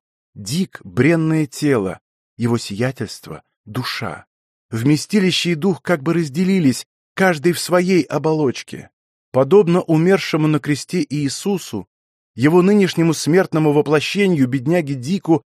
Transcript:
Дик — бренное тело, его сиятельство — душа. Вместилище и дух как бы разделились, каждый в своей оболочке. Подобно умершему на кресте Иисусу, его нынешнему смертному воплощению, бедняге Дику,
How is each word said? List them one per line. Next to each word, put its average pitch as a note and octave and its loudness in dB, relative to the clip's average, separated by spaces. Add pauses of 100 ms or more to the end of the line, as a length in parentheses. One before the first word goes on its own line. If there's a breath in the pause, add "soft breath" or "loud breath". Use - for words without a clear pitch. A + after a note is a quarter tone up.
(360)
Дик — A2+ -6
бренное D#3 0
тело, A2+ -2 (380)
его A#2 0
сиятельство — G#2 -8 (220)
душа. A2 -8 (440)
Вместилище D3+ 0
и E3+ -2
дух D#3+ -2
как E3+ -2
бы D#3+ -2
разделились, E3 0 (260)
каждый F3 0
в - -8
своей F3+ 2
оболочке. D3+ -4 (420)
Подобно E3+ 4
умершему E3 2
на D3+ 2
кресте D3 -4
Иисусу, C#3+ -6 (480)
его D#3 4
нынешнему F3+ 2
смертному D#3 0
воплощению, D3+ 0
бедняге C#3 -2
Дику, D#3+ -2